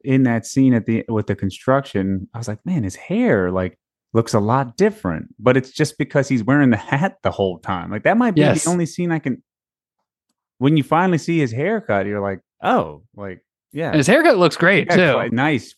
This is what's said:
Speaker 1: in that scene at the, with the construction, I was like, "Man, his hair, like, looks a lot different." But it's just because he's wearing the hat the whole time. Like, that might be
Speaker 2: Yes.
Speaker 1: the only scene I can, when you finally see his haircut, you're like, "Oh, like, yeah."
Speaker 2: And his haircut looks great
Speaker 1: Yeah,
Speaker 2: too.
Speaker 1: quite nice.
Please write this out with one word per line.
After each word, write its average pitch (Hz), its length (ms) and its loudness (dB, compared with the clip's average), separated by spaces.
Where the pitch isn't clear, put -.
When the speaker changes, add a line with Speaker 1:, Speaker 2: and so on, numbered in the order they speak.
Speaker 1:
in 135 200 2
that 117 220 0
scene 135 280 2
at 113 120 0
the, 113 220 -2
with 107 200 -2
the 101 80 -2
construction, 98 1000 -2
I 113 60 -14
was 113 100 -10
like, 107 160 -8
"Man, 170 180 -2
his 95 140 -6
hair, 165 540 0
like, 92 280 -4
looks 113 200 0
a 113 80 4
lot 120 340 0
different." 180 640 -2
But 123 160 2
it's - 160 -2
just - 260 -4
because 139 300 -2
he's 123 160 0
wearing 135 280 4
the 113 60 2
hat 151 460 -4
the 98 80 -2
whole 95 280 -2
time. 90 300 -8
Like, 104 140 -6
that 185 140 2
might 240 180 2
be 151 60 4
Speaker 2:
Yes. 147 240 2
Speaker 1:
the 165 40 0
only 175 160 0
scene 175 280 -4
I 160 60 -2
can, 123 220 -4
when 143 180 2
you 147 80 2
finally 170 360 2
see 165 200 -2
his 123 140 0
haircut, 131 520 -2
you're 104 140 -4
like, 98 220 -4
"Oh, 82 420 -2
like, 98 300 -14
yeah." 151 200 -6
Speaker 2:
And - 40 0
his 143 120 2
haircut 285 300 4
looks 175 200 2
great 175 320 2
Speaker 1:
Yeah, - 80 2
Speaker 2:
too. 165 160 4
Speaker 1:
quite 117 180 -2
nice. 131 460 -2